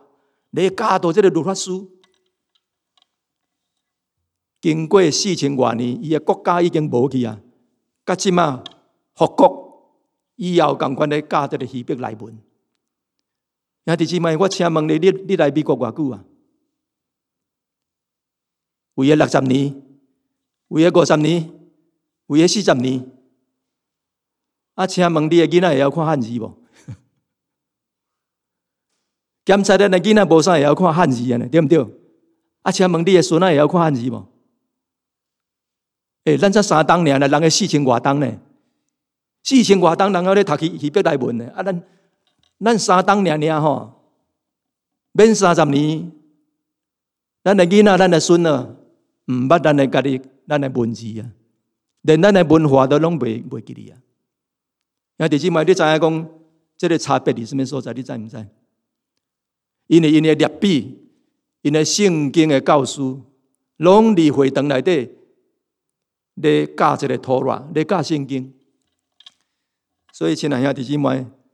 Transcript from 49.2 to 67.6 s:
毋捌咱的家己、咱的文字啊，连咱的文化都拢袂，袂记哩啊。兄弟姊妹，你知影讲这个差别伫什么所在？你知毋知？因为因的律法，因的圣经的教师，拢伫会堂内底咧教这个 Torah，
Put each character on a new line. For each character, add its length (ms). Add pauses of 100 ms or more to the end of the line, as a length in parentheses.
毋 60
捌 280
咱 160
的 80
家 160
己、 180 (280)
咱 120
的 100
文 220
字 140 (160)
啊， 80 (720)
连 180
咱 140
的 100
文 240
化 200
都 100
拢 220
袂， 280
袂 160
记 120
哩 140
啊。 100 (1200)
兄 100
弟 80
姊 140
妹， 120
你 120
知 80
影 160
讲 300 (460)
这 140
个 80
差 220
别 160
伫 100
什 100
么 80
所 160
在？ 140
你 80
知 100
毋 160
知？ 200 (1400)
因 160
为 100
因 120
的 100
律 100
法， 540 (640)
因 100
的 140
圣 460
经 180
的 100
教 240
师， 160 (800)
拢 380
伫 160
会 180
堂 180
内 140
底 300 (1200)
咧 420
教 220
这 100
个 100
Torah， 560